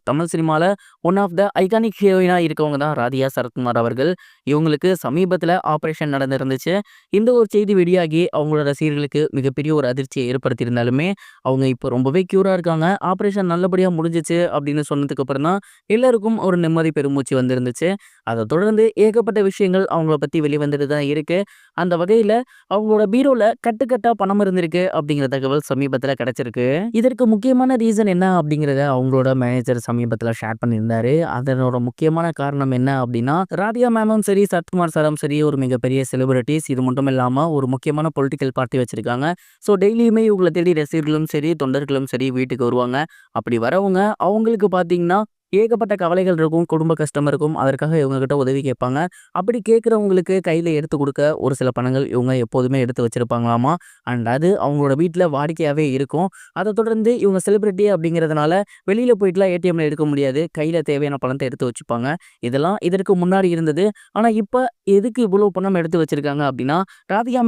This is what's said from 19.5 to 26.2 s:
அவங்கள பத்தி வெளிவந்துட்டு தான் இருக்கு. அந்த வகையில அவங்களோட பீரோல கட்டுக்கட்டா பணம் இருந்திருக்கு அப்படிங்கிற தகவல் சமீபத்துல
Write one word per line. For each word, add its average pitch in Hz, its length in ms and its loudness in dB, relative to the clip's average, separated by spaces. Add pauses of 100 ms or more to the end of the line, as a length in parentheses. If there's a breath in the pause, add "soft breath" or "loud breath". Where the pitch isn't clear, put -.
அவங்கள 160 280 0
பத்தி 156 220 -2
வெளிவந்துட்டு 147 480 0
தான் 147 200 -2
இருக்கு. 156 260 -2 (440 soft breath)
அந்த 175 200 0
வகையில 214 300 4 (420 soft breath)
அவங்களோட 214 300 2 (100)
பீரோல 254 360 4 (160)
கட்டுக்கட்டா 233 460 0 (100)
பணம் 202 220 2
இருந்திருக்கு 180 400 0 (140)
அப்படிங்கிற 147 360 0
தகவல் 135 340 -2
சமீபத்துல 135 520 -2